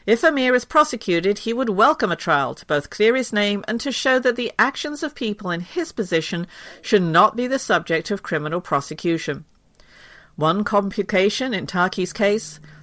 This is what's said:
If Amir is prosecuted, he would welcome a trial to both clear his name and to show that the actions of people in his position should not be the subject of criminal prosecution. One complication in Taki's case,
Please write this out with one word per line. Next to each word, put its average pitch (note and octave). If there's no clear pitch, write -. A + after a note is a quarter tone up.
If A3+
Amir C4
is B3
prosecuted, G3+
he A3
would A#3+
welcome G#3+
a -
trial C#3
to -
both D3
clear A3
his B3+
name G3+
and A#3
to C#4
show C4
that B3
the A#3+
actions C#4+
of D4
people G#3
in E3+
his D#4+
position F3
should G3+
not F3
be A#3+
the B3+
subject E3+
of G3
criminal D#3
prosecution. D#3+
One E3
complication G3+
in F#3
Taki's F3+
case, G#3